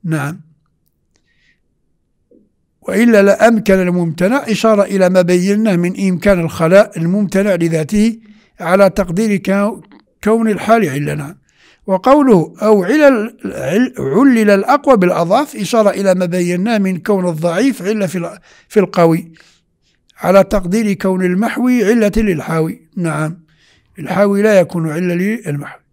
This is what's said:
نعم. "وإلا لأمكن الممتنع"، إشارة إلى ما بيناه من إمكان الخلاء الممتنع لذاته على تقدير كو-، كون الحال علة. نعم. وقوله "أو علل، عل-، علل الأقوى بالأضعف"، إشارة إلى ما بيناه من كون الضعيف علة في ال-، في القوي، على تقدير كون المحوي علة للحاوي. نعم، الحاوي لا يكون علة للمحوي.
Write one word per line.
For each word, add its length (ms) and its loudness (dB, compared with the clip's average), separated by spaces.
نعم. 360 -6
"وإلا 420 2
لأمكن 520 2
الممتنع"، 720 -2
إشارة 340 2
إلى 260 0
ما 140 2
بيناه 540 0
من 320 -2
إمكان 320 0
الخلاء 580 2
الممتنع 560 -2
لذاته 640 -2
على 300 2
تقدير 460 -2
كو-، 440 -2
كون 240 2
الحال 400 0
علة. 260 -4
نعم. 260 -12
وقوله 760 2
"أو 220 2
علل، 600 2
عل-، 540 -2
علل 520 2
الأقوى 460 2
بالأضعف"، 600 0
إشارة 340 0
إلى 240 0
ما 100 -2
بيناه 540 -2
من 180 -2
كون 320 -2
الضعيف 540 -2
علة 240 -4
في 120 -6
ال-، 200 -10
في 120 0
القوي، 520 0
على 260 4
تقدير 480 -2
كون 320 -2
المحوي 600 0
علة 320 2
للحاوي. 800 -4
نعم، 440 -4
الحاوي 440 -2
لا 180 4
يكون 300 -2
علة 240 -4
للمحوي. 680 -6